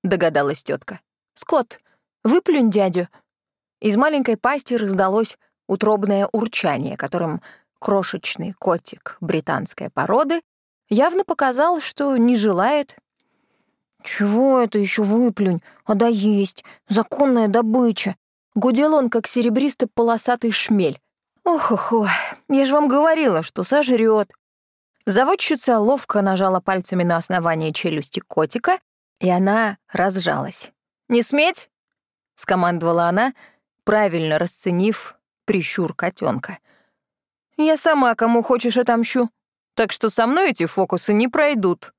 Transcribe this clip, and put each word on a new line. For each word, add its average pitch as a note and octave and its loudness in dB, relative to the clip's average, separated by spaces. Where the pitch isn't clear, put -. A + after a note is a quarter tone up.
догадалась D#3 0
тетка. - -8
«Скот, - -4
выплюнь C#4 2
дядю». F#3 0
Из G#3 0
маленькой C4+ 2
пасти B3+ -2
раздалось G3+ 0
утробное G3+ 0
урчание, C#3+ -4
которым E3 -6
крошечный F#3+ -4
котик - -6
британской D#3+ -6
породы C#4 -2
явно E4+ 2
показал, D4 0
что C#4+ -4
не A#3+ 4
желает. G#3+ 0
«Чего B3 0
это A3 0
еще G3+ 0
выплюнь? G#3 0
А G#3+ 0
доесть. G3+ 0
Законная A3+ 2
добыча», A3+ 0
гудел B3+ 2
он, C4 2
как A#3 -2
серебристо-полосатый A#3+ 0
шмель. F#3+ 0
«Ох-ох-ох, A#3 0
я C#4 2
же C4 0
вам D4 2
говорила, C#4+ 2
что - -8
сожрет». A3+ 2
Заводчица C4 2
ловко A3 0
нажала F#3+ 2
пальцами F3+ -2
на F3 2
основание E3 -2
челюсти D#3 -6
котика, A#3+ -2
и F#3 0
она G3 0
разжалась. F3 -4
«Не A#3+ 2
сметь!» D4+ 0
скомандовала E3+ 0
она, A3 0
правильно E3+ 0
расценив F3+ -2
прищур F3+ -2
котенка. F3 -6
«Я D#4 2
сама, C#4 2
кому A#3 2
хочешь, A#3+ 0
отомщу, A#3 0
так A3+ 0
что - -2
со A3+ 2
мной D#4+ 2
эти - -2
фокусы F#3 -2
не A3+ 2
пройдут». A#3 0